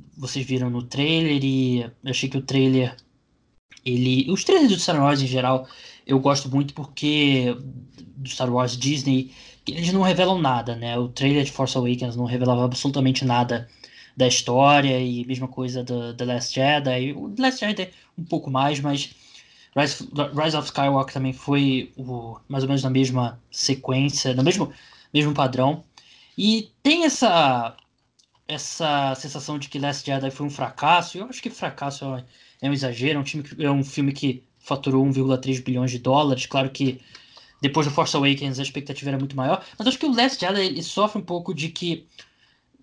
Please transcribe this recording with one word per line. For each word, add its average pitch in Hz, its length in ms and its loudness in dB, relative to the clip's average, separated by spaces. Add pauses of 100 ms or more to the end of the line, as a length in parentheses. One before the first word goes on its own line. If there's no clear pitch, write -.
(180)
vocês 135 280 -6
viram 127 240 0
no 120 140 -2
trailer, 147 580 0
e 131 400 2
eu 120 100 -8 (200)
achei 131 160 -2
que 135 100 -4
o 131 40 -2
trailer, 131 560 2 (880)
ele, 127 440 2
os 196 140 0
trailers 302 300 6
do 170 60 0
Star 165 220 2
Wars 143 200 4
em 135 60 0
geral, 131 380 0 (400)
eu 139 140 4
gosto 139 300 2
muito 139 240 0
porque 139 840 0 (600)
do 135 120 -10
Star 127 200 -4
Wars 123 280 0
Disney, 131 560 0 (320)
que - 80 -8
eles 170 180 -2
não 190 120 2
revelam 185 360 4
nada, 123 360 0
né? 117 220 -6
O 120 100 0
trailer 139 360 2
de 143 80 -4
Force - 260 -2
Awakens 123 380 -2
não 120 100 -2
revelava 123 380 2
absolutamente 131 600 0
nada 120 420 0 (480)
da 127 120 4
história, 135 720 4
e 123 260 -4
mesma 127 220 -6
coisa 127 360 -6
do 120 300 -6
The 123 120 -6
Last 123 300 -4
Jedi. 135 580 0
O 147 180 -10
The 220 100 -6
Last 254 180 0
Jedi 208 300 -4 (280)
um 170 60 -10
pouco 160 260 -4
mais, 139 300 2
mas 143 340 -4 (600)
Rise, 143 340 -2 (240)
Rise 156 220 0
of 143 120 -4
Skywalker 139 460 0
também 131 200 -4
foi 139 640 0
o, 120 400 -10 (100)
mais 135 160 -4
ou 131 60 -2
menos 139 140 0
na 131 60 0
mesma 127 520 0 (100)
sequência, 135 800 -2
no 127 100 2
mesmo, 180 280 2 (420)
mesmo 147 200 2
padrão. 135 500 2 (540)
E 220 340 0 (120)
tem 330 200 4
essa, 143 720 4 (720)
essa 143 680 -2
sensação 147 420 -8
de 143 100 -10
que 147 120 -8
Last 143 260 -4
Jedi 135 240 -2
foi 147 160 -8
um 147 60 -4
fracasso. 156 640 0
Eu 196 80 -8
acho 254 160 -16
que 233 80 -6
fracasso 143 560 -8 (100)
é, 127 100 -12 (360)
é 135 80 -2
um 143 40 2
exagero, 135 440 -2
é 143 40 -2
um - 20 -2
time 147 180 -6
que, 143 220 -10
é 143 80 2
um 139 120 2
filme 139 300 -2
que 135 300 -4 (160)
faturou 135 440 0
um 139 80 2
vírgula 131 260 2
três 131 220 -2
bilhões 127 320 -2
de 123 80 -6
dólares. 131 460 2
Claro 135 240 0
que 135 320 -2 (600)
depois 147 260 2
do 143 60 -4
Force 165 220 0
Awakens 139 440 0
a 139 40 -4
expectativa 139 460 -8
era 139 80 -2
muito 139 180 -6
maior, 139 280 0 (140)
mas 214 100 -2
acho 254 100 0
que - 80 -4
o 285 80 2
Last 247 260 2
Jedi, 190 220 0
ele 165 220 -2
sofre 208 360 -2
um 180 60 -12
pouco 175 280 -6
de 156 160 -4
que 165 380 -6 (760)